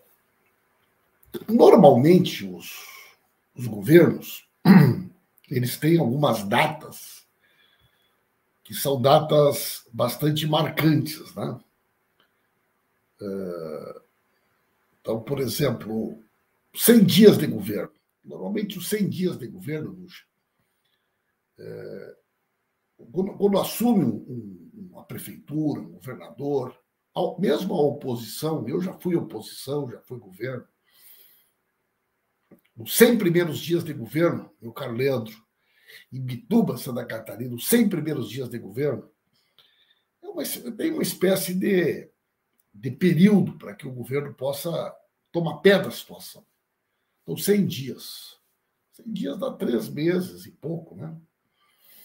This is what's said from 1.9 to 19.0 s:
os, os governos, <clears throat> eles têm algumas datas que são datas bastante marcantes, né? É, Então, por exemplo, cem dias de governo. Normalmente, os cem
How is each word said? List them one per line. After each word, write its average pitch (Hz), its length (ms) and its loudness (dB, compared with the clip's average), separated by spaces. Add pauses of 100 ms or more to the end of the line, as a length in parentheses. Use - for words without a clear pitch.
os, - 360 -14 (720)
os 123 120 -8
governos, 110 840 4 (160)
<clears throat> 139 840 6
eles 123 260 -2
têm 165 220 4
algumas 120 440 0
datas - 840 -4 (1400)
que - 100 -18
são 139 260 -2
datas 147 920 4
bastante 147 540 -2
marcantes, 147 880 0
né? - 240 -8 (1600)
É, 87 800 -10 (1000)
Então, 113 200 -4
por 139 180 -6
exemplo, 113 840 -4 (500)
cem 233 300 6
dias 180 340 8
de 151 100 0
governo. 98 440 -6 (320)
Normalmente, 196 540 -8
os - 100 -10
cem 208 220 0